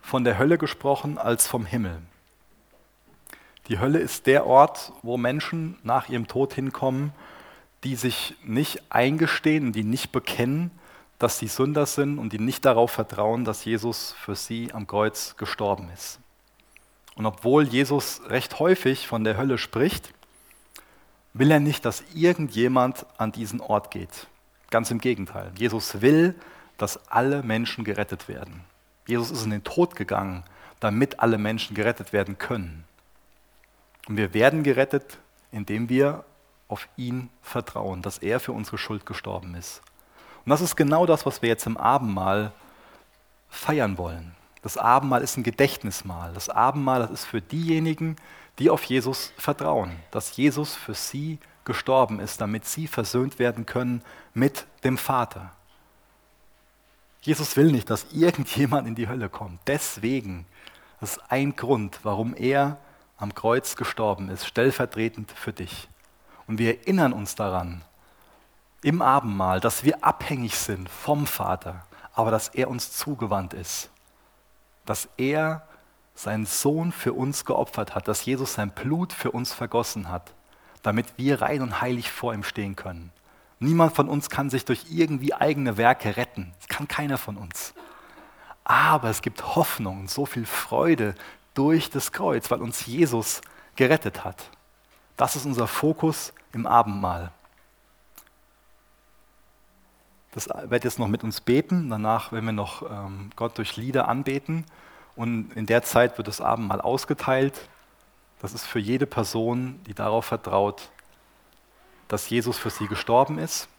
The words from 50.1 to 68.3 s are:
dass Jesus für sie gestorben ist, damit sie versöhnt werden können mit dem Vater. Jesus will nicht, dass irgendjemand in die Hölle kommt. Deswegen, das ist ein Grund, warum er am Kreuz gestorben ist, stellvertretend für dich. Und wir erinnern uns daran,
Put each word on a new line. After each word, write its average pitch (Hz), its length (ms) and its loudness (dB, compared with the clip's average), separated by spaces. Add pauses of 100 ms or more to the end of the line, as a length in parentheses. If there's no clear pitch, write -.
dass - 260 -6
Jesus 143 380 0
für - 200 -10
sie 147 440 -6 (260)
gestorben 120 540 2
ist, 101 220 -8
damit 107 260 -2
sie 156 220 -6
versöhnt 127 500 -2
werden 117 260 0
können 123 380 -2 (300)
mit - 340 0 (160)
dem 127 160 2
Vater. 113 540 -2 (1700)
Jesus 151 360 0
will 151 160 8
nicht, 117 160 0
dass - 240 -2
irgendjemand 143 760 2
in 113 80 -6
die 113 140 -4
Hölle 117 220 -6
kommt. 87 360 -12
Deswegen, 113 800 -4 (560)
das - 160 -8
ist - 140 -18
ein 139 260 0
Grund, 117 460 -2
warum 107 320 -2
er 139 420 0 (400)
am 104 180 -8
Kreuz 120 420 0
gestorben 104 520 -2
ist, 95 180 -8
stellvertretend 117 840 0
für - 220 -8
dich. - 340 -12 (580)
Und 107 120 -4
wir 113 200 4
erinnern 175 360 4
uns 101 200 -6
daran, 87 480 -4 (1000)